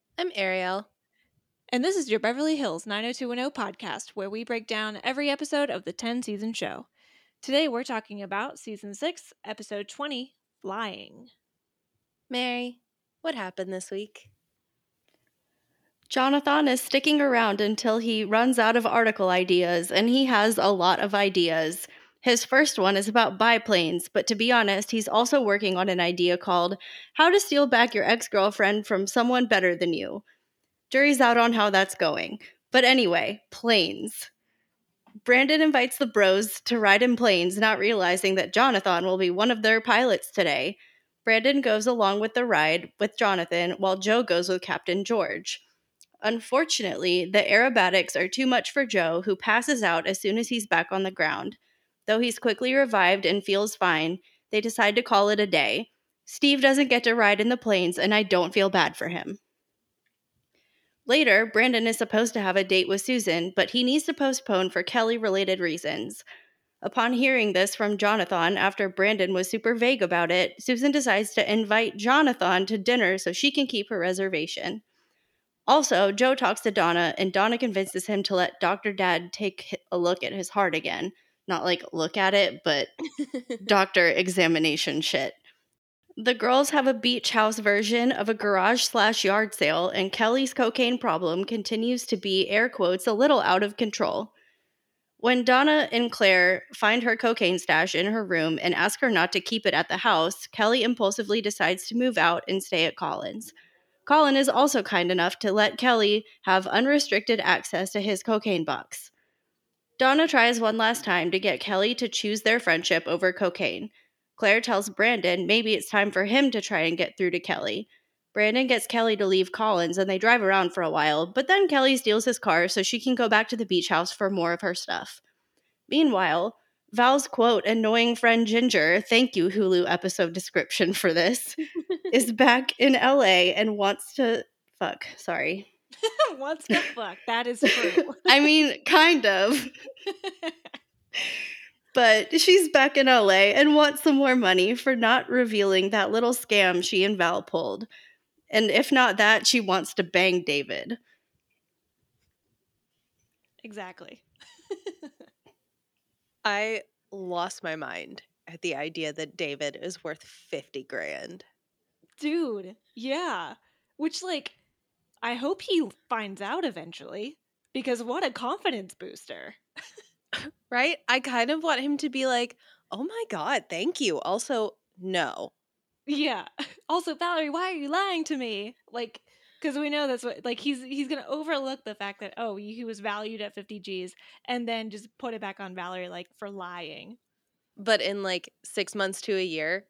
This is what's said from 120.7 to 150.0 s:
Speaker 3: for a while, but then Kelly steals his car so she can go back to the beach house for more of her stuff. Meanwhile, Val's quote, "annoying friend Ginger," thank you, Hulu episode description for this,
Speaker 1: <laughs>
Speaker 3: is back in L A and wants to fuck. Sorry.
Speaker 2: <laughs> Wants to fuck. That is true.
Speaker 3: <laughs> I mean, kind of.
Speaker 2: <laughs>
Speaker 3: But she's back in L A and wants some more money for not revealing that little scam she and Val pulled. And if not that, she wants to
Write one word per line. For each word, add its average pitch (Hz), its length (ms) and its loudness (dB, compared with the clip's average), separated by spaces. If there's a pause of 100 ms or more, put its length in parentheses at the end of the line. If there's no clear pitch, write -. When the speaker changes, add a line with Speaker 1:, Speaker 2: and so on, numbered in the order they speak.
Speaker 3:
for 180 100 -4
a 160 60 -2
while, 156 360 0
but 254 220 -4
then 381 220 2
Kelly 269 260 2
steals 220 300 0
his 247 120 -2
car 175 300 2
so 190 160 -2
she 233 160 -2
can 254 160 0
go 233 140 0
back 220 180 2
to - 80 -8
the 220 100 -6
beach 175 220 0
house 175 240 0
for 196 180 -4
more 170 220 0
of 170 80 -4
her 180 160 -4
stuff. - 460 -8 (680)
Meanwhile, 196 680 2 (340)
Val's 254 380 4
quote, 226 360 2
"annoying 226 520 2
friend 233 280 4
Ginger," 208 540 2
thank 233 380 2
you, 175 100 2
Hulu 190 420 2
episode 175 440 -2
description 180 600 -2
for 180 200 0
this, 175 420 0 (280)
Speaker 1:
<laughs> 359 280 -6
Speaker 3:
is 240 220 2
back 254 440 4
in 277 180 4
L 269 280 4
A 185 300 4
and 214 240 -2
wants 202 380 -2
to 233 280 0 (340)
fuck. - 280 -6 (100)
Sorry. 170 520 -6 (340)
Speaker 2:
<laughs> 440 360 -2
Wants 294 300 -8
to - 80 2
fuck. 214 500 -6
That 240 220 -2
is 240 140 -4
true. 254 580 0
Speaker 3:
<laughs> - 80 0
I 269 140 8
mean, 302 440 4
kind 311 400 6
of. 220 440 2 (360)
Speaker 2:
<laughs> 381 400 -10 (1500)
Speaker 3:
But 233 480 4
she's 359 260 8
back 285 300 4
in 269 100 6
L 226 240 6
A 196 220 6
and 294 200 6
wants 294 300 4
some 294 140 6
more 269 180 4
money 190 400 4
for 262 220 -2
not 233 320 2
revealing 202 640 2
that 208 200 0
little 240 220 0
scam 190 500 2
she 190 220 0
and 202 120 -2
Val 180 240 0
pulled. 165 460 -6 (600)
And 214 200 2
if 262 220 4
not 254 240 4
that, 214 320 4
she 240 140 2
wants 190 320 -2
to 190 100 -2